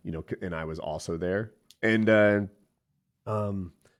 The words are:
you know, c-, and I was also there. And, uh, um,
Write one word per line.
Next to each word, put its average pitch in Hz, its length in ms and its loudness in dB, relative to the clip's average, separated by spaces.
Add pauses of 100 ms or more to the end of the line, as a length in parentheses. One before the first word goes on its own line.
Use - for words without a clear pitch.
you 82 80 -8
know, 80 180 -8
c-, - 100 -6
and 90 140 -8
I 80 120 -6
was 78 120 -8
also 78 380 -6
there. 95 340 -4 (320)
And, 110 260 2
uh, 104 320 6 (840)
um, 101 460 -6 (280)